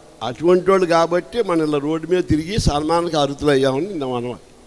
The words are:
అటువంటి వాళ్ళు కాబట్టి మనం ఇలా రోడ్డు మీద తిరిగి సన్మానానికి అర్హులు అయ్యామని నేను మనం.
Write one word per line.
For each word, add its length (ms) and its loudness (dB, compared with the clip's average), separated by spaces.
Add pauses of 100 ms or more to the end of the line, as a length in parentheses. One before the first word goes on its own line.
(220)
అటువంటి 480 2
వాళ్ళు 160 4
కాబట్టి 560 0
మనం 260 0
ఇలా 100 0
రోడ్డు 280 -4
మీద 180 0
తిరిగి 360 0
సన్మానానికి 560 0
అర్హులు 340 0
అయ్యామని 360 2
నేను 280 -6
మనం. 180 -6 (340)